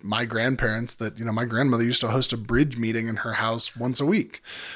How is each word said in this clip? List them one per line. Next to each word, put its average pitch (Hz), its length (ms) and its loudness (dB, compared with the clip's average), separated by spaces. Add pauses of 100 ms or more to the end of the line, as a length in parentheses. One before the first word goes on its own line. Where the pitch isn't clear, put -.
my 107 240 0
grandparents 117 720 0
that, 107 220 -6
you 117 80 -8
know, 113 60 -2
my 113 140 0
grandmother 117 380 2
used 120 180 2
to 113 80 0
host 131 240 2
a 120 40 -4
bridge 120 400 2
meeting 113 300 -2
in 113 80 -4
her 113 180 -4
house 113 440 0
once 123 240 0
a 139 40 2
week. - 360 0 (340)